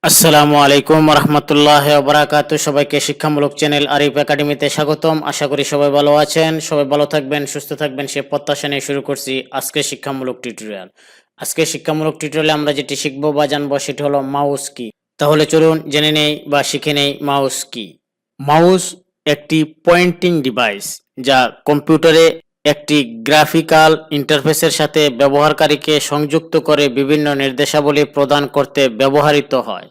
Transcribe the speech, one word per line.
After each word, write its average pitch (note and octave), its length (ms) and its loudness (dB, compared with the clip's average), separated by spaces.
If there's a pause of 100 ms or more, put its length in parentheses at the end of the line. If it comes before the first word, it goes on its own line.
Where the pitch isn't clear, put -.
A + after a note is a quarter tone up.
আসসালামু D3+ 540 4
আলাইকুম C#3+ 440 4 (100)
রহমতুল্লাহ D3 720 4 (160)
বারাকাতু। D3 560 0
সবাইকে C#3+ 420 -2
শিক্ষামূলক D3 580 -2
চ্যানেল D3 300 0
আরিফ C#3+ 300 0
একাডেমিতে D3 520 -2
স্বাগতম। D3+ 540 -2
আশা C#3+ 240 -4
করি C#3 180 -4
সবাই C#3+ 260 0
ভালো D3 240 2
আছেন, D#3+ 440 0
সবাই D3+ 260 -2
ভালো D3 200 0
থাকবেন, C#3+ 400 -4
সুস্থ C#3 280 -12
থাকবেন, C#3 340 -6
সে - 140 -8
প্রত্যাশা C#3+ 480 -6
নিয়ে C#3 160 -4
শুরু C#3 160 -4
করছি C3+ 320 -8 (180)
আজকে C#3 320 -6
শিক্ষামূলক C3 560 -8
টিউটোরিয়াল। G#2 480 -14 (520)
আজকে - 260 -6
শিক্ষামূলক D#3 520 -4
টিউটোরিয়ালে D#3 400 -4
আমরা D3+ 160 -2
যেটি C#3 220 -6
শিখব C3+ 360 -8
বা D3 160 0
জানবো C#3+ 320 -4
সেটি C3+ 240 -8
হলো C#3+ 160 -2 (120)
মাউস C#3+ 380 -4
কি। A#2+ 180 -14 (300)
তাহলে D3+ 280 2
চলুন D#3+ 320 2 (120)
জেনে D3+ 220 0
নেই D3+ 200 0 (180)
বা C#3+ 140 2
শিখে D3 300 -4
নেই C#3+ 180 0 (100)
মাউস C#3 360 -2 (120)
কি। A2+ 160 -12 (540)
মাউস E3+ 440 4 (420)
একটি D3+ 340 -2 (240)
পয়েন্টিং F3 480 2 (100)
ডিভাইস, A2+ 440 -4 (340)
যা C3 180 0 (280)
কম্পিউটারে D#3 600 4 (400)
একটি D3 320 0 (260)
গ্রাফিক্যাল D#3 680 4 (200)
ইন্টারফেসের D3+ 680 0
সাথে D3+ 300 0
ব্যবহারকারীকে C#3+ 920 2
সংযুক্ত D3+ 580 -4
করে D3 300 2
বিভিন্ন C#3 460 0
নির্দেশাবলী C#3+ 680 0 (120)
প্রদান C#3+ 320 2
করতে C#3 340 -2 (160)
ব্যবহৃত C#3+ 560 2 (140)
হয়। F#2+ 240 -10